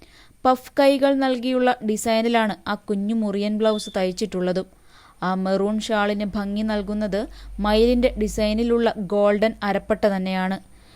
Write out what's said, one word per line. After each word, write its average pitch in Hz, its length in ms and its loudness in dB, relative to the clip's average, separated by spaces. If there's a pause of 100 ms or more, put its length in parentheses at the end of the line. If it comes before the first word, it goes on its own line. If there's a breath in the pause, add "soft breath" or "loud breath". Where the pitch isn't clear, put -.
(440 soft breath)
പഫ് 254 360 2
കൈകൾ 277 340 4
നൽകിയുള്ള 254 640 0 (140)
ഡിസൈനിലാണ് 226 680 0 (120)
ആ 208 60 -2
കുഞ്ഞു 208 400 -4
മുറിയൻ 208 440 -2
ബ്ലൗസ് 214 380 0
തയ്ച്ചിട്ടുള്ളതും. 185 680 -2 (560 soft breath)
ആ 185 120 -2
മെറൂൺ 196 460 0
ഷാളിന് 208 440 0
ഭംഗി 202 380 -4
നൽകുന്നത് 208 640 -2 (340 loud breath)
മയിലിന്റെ 233 640 4
ഡിസൈനിലുള്ള 220 760 0
ഗോൾഡൻ 208 540 2 (100)
അരപ്പട്ട 202 440 0
തന്നെയാണ്. 190 680 -2 (200 soft breath)